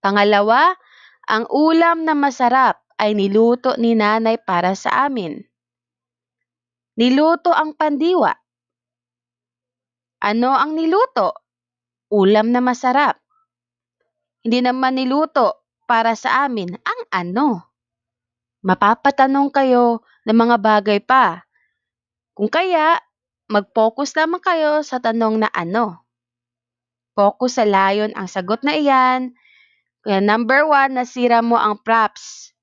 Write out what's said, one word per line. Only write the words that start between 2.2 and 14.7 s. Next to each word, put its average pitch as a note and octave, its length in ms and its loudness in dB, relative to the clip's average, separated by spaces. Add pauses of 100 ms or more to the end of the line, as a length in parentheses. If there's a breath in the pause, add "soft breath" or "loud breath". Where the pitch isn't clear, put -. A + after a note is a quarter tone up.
ay G#3+ 160 -2
niluto A3+ 640 2
ni A#3 160 0
nanay A3 480 0
para F3+ 320 -2
sa C4 320 -2
amin. A#3 380 -8 (1500)
Niluto D#4 560 2
ang D#4 220 -2
pandiwa. D#4 580 0 (1900)
Ano A3+ 320 -2
ang D4 240 -2
niluto? E4 560 0 (800)
Ulam G#3 400 2
na B3 80 0
masarap. B3 560 0 (1300)
Hindi B3 220 0
naman C4 340 0